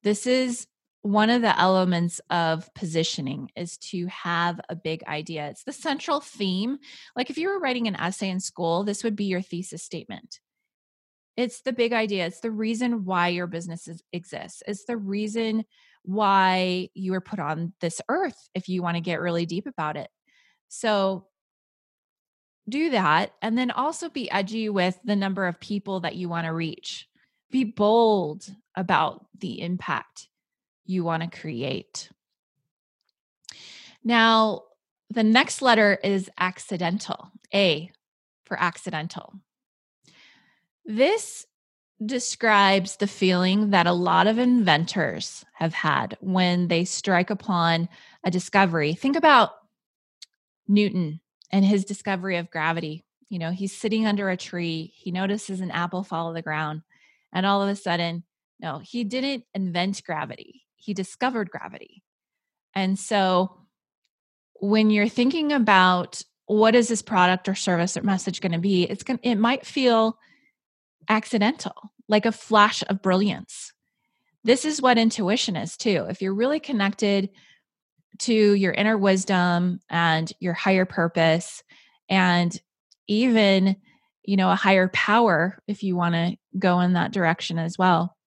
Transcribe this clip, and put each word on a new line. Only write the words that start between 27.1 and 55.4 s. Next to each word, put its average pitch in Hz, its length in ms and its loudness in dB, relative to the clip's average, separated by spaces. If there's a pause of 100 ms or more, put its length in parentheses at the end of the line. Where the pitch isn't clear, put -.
Be 262 120 0
bold 208 840 2 (240)
about 175 540 -2 (100)
the - 240 -10
impact - 680 -8 (580)
you 185 160 -2
wanna 165 260 -2
create. - 800 -10 (1900)
Now, 226 600 4 (460)
the 220 140 0
next 233 380 4
letter 220 420 4
is 196 260 -2 (100)
accidental, 180 880 -6 (240)
A 175 380 0 (540)
for - 140 -8
accidental. 170 760 -6 (1500)
This 302 600 0 (560)
describes 202 920 2
the 202 100 -2
feeling 190 640 2
that 175 160 4
a 175 60 2
lot 175 340 2
of 220 100 2
inventors 180 1040 0 (100)
have 165 200 -4
had 151 460 -2
when 180 480 0
they 170 180 0
strike 185 460 0
upon 170 580 0 (340)
a 185 60 0
discovery. 170 640 2
Think 277 220 -2
about 294 360 6 (1160)
Newton 185 520 2 (320)
and 196 140 4
his 196 200 2
discovery 190 520 -4
of 170 140 -6
gravity. 165 520 -4 (260)
You 185 100 -8
know, 165 100 -4
he's 190 260 -6
sitting 220 300 -2
under 202 240 0
a 185 80 -2
tree. 170 580 -6
He - 160 -10
notices 190 500 -4